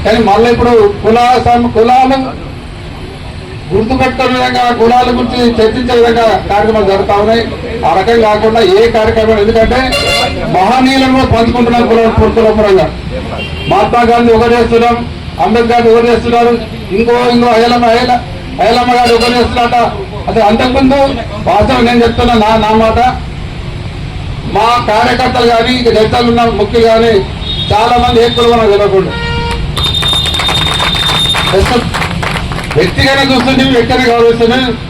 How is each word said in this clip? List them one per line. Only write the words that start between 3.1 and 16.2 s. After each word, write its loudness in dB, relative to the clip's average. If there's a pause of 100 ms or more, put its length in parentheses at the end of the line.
గుర్తుపెట్టుకునే 0
విధంగా, 0
కులాల 2
గురించి 0
చర్చించే 0
విధంగా 2
కార్యక్రమాలు 0
జరుగుతా 0
ఉన్నాయి. 0 (360)
ఆ 0
రకం 2
కాకుండా 2
ఏ 4
కార్యక్రమం, 0
ఎందుకంటే 2 (760)
మహనీయులను 2
కూడా 0
పంచుకుంటున్నారు 0
కుల, 2
కుల 2
పరంగా. 2 (760)
మహాత్మా 2
గాంధీ 4
ఒకటి 2
చేస్తున్నాం, 0 (320)
అంబేద్కర్ 2
ఒకటి 4
చేస్తున్నారు, 0 (360)